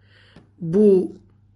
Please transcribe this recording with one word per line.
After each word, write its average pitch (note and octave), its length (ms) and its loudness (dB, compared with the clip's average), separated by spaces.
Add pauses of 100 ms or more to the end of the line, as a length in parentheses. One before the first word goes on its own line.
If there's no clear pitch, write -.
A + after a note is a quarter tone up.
(600)
Bu F#3+ 560 0 (400)